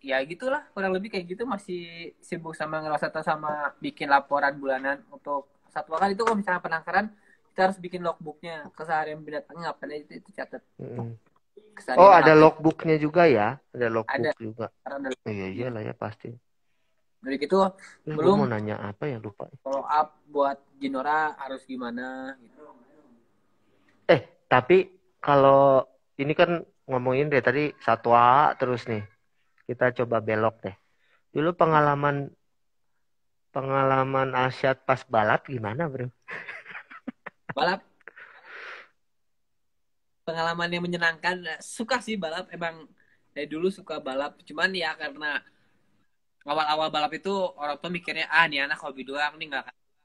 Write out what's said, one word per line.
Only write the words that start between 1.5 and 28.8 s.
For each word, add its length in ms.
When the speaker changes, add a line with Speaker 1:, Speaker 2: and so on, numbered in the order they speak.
Speaker 1:
sibuk 360
sama 240
ngerawat 280
satwa 160
sama 260
bikin 280
laporan 500
bulanan 360
untuk 340
satwa 280
kan. 120
Itu 140
kalau 140
misalnya 200
penangkaran 440
kita 60
harus 160
bikin 220
logbooknya, 480
keseharian 480
binatangnya 360
ngapain 220
aja 120
itu, 160
itu 160
catat. 240
Speaker 2:
Mm-mm. 280
Speaker 1:
Keseharian 240
Speaker 2:
Oh, 100
ada 220
Speaker 1:
ngapain. 100
Speaker 2:
logbooknya 580
juga 280
ya? 180
Ada 140
logbook 400
Speaker 1:
Ada. 80
Speaker 2:
juga. 280
Speaker 1:
Karena 140
ada 220
Speaker 2:
Iya, 140
iyalah 340
ya 40
pasti. 260
Speaker 1:
Dari 160
gitu 160
Speaker 2:
Terus 160
Speaker 1:
belum 40
Speaker 2:
gua 140
mau 140
nanya 240
apa 220
ya, 140
lupa. 200
Speaker 1:
follow 220
up 80
buat 240
Jinora 520
harus 220
gimana 800
gitu. 180
Speaker 2:
Eh, 80
tapi 260
kalau 640
ini 140
kan 140
ngomongin 420
dari 160
tadi 160
satwa 760
terus 220